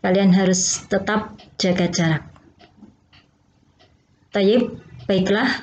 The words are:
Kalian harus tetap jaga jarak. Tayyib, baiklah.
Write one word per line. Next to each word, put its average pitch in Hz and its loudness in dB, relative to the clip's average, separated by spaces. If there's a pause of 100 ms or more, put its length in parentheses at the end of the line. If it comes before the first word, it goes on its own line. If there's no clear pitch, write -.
Kalian 190 4
harus 185 0
tetap 208 -2 (240)
jaga 180 0
jarak. 160 -2 (2000)
Tayyib, 208 2 (240)
baiklah. 202 0 (160)